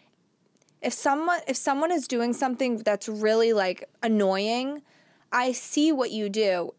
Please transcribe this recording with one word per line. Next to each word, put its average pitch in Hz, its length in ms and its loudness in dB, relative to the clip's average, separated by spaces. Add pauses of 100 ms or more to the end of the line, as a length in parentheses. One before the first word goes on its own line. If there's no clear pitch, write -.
(800)
if 240 120 -4
someone, 320 540 0
if 269 100 -2
someone 294 340 0
is 320 160 0
doing 240 260 -2
something 247 440 0
that's 208 300 -2
really, 220 460 2
like, 185 340 0 (140)
annoying, 220 800 0 (500)
I 247 200 0
see 302 400 0
what 262 200 -2
you 214 180 -4
do. 196 500 0